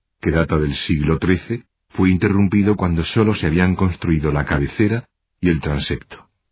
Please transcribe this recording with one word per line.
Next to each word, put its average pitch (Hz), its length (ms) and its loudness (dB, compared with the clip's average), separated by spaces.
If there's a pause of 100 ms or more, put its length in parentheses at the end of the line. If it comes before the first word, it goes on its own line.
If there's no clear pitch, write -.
(220)
que 82 100 0
data 82 260 0
del 73 180 0 (120)
siglo 76 320 0
trece, 92 460 -2 (240)
fue 95 200 2
interrumpido 101 680 2
cuando 87 300 0
solo 110 300 0
se - 100 -4
habían 90 300 2
construido 85 560 0
la 71 140 -2
cabecera 104 600 -2 (340)
y 90 100 2
el 76 120 0
transepto. - 680 -6 (220)